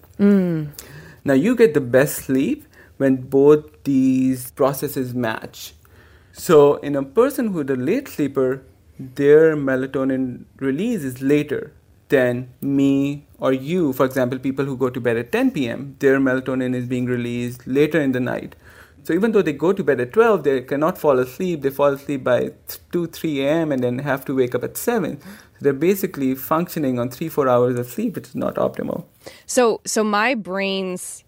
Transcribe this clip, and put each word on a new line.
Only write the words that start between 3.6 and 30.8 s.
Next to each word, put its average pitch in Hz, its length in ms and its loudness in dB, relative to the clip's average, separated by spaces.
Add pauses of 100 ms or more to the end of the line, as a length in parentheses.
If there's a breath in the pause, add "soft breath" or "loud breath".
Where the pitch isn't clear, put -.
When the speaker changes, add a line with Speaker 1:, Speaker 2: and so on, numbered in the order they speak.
Speaker 2:
these 131 680 0
processes 139 600 -2
match. - 600 -8 (600 soft breath)
So 147 420 6
in 143 200 -4
a 139 80 -2
person 233 500 0
who's 143 160 -4
a 135 60 0
late 180 320 -2
sleeper, 135 540 -2 (380)
their 143 560 6
melatonin 131 880 -2 (120)
release 151 460 -2
is 131 180 -8
later 143 520 0 (360)
than 127 400 2 (120)
me 139 640 0 (140)
or 131 120 0
you. 143 420 0
For 135 120 2
example, 131 320 -2
people 135 280 -4
who 135 120 -6
go 127 120 0
to 123 120 -6
bed 117 160 0
at 120 140 -6
ten 247 200 2
P 135 160 -4
M, 123 320 -10
their 139 200 4
melatonin 131 560 -2
is 123 100 -6
being 123 200 -4
released 120 600 -6
later 151 340 2
in 135 120 2
the 127 80 -2
night. 120 360 -6 (480 loud breath)
So 160 100 -4
even 202 200 0
though 208 80 4
they 156 120 -2
go 156 200 0
to 196 100 -4
bed 139 160 2
at 127 140 -4
twelve, 214 300 4
they 135 180 0
cannot 151 360 -2
fall 139 220 2
asleep. 156 420 -4
They 139 100 -2
fall 143 220 2
asleep 135 300 -6
by 127 280 0 (400)
two, 170 160 -2
three 147 380 -4
A 143 40 2
M 156 220 0
and 127 120 -2
then 123 160 -2
have 139 260 -4
to 139 100 -4
wake 127 200 0
up - 80 -4
at - 140 -10
seven. 185 420 -2
So - 420 -20
they're 139 120 2
basically 147 640 -2
functioning 151 640 -2
on 120 120 -4
three, 160 200 -8
four 139 200 0
hours 123 280 2
of 123 100 -6
sleep, 208 280 -6
which 127 140 -12
is - 60 -20
not - 200 -4
optimal. - 500 -4 (400 loud breath)
Speaker 1:
So, 233 400 0
so 220 180 -2
my 214 320 0
brain's, 190 920 -6